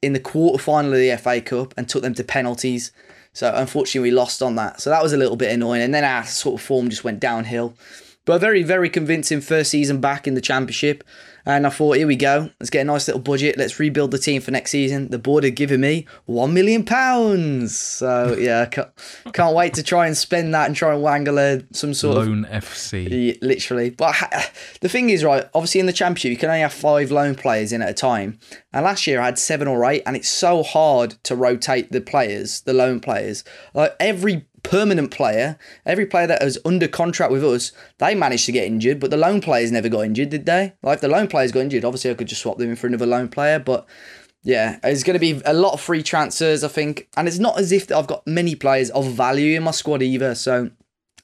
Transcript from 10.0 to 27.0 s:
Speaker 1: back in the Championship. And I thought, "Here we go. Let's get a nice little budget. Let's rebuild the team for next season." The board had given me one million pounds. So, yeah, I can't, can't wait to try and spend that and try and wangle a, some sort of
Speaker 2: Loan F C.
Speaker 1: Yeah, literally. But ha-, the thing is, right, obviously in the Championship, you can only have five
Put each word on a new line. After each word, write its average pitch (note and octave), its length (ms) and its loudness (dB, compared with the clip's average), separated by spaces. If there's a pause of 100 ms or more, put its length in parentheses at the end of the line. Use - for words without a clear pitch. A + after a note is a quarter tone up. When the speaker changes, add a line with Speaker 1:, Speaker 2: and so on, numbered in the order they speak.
Speaker 1:
back C#3 280 -2
in C3+ 60 0
the B2+ 60 -2
Championship. C3 600 -2 (420)
And C#3+ 220 2
I C#3+ 40 0
thought, D3 260 2
"Here D#3 100 2
we C#3+ 80 4
go. C#3 360 0 (100)
Let's A#2+ 100 -10
get C#3+ 120 2
a - 20 -2
nice D3 240 0
little C3+ 120 -4
budget. C#3 380 0
Let's B2+ 220 -4
rebuild C#3+ 320 0
the C#3+ 60 0
team C3+ 220 -2
for C3 120 -6
next C3 180 -4
season." C#3 380 -2
The B2+ 100 -4
board C#3+ 240 2
had C3 140 0
given C#3 240 2
me D3+ 260 0 (200)
one B2 280 0
million G#3+ 300 4
pounds. G#3 920 0
So, B2 600 -2
yeah, A#2 240 2
I A#2+ 40 0
can't, B2 220 -6 (440)
can't E3 240 2
wait F3 180 2
to D#3+ 80 -6
try F3 240 2
and D#3 100 -2
spend E3 380 -2
that D3 140 2
and D3 80 -4
try D#3 180 2
and D3 80 0
wangle D3 380 2
a, C#3 320 2
some D3 220 -4
sort C3 240 2
of A2 100 2
Speaker 2:
Loan G#2+ 160 0
F G#2 320 -8
C. F#2 320 -6 (240)
Speaker 1:
Yeah, - 100 -14
literally. B2 480 -2
But D3+ 240 0
ha-, - 360 -4 (320)
the F#3 60 -2
thing A#3+ 220 2
is, E3 140 2
right, C#3 280 2
obviously E3+ 280 0
in F#3 60 2
the F3+ 60 0
Championship, F3 380 -2
you A#2+ 60 -2
can D#3+ 120 -2
only D#3+ 120 0
have D3+ 120 0
five D3 380 2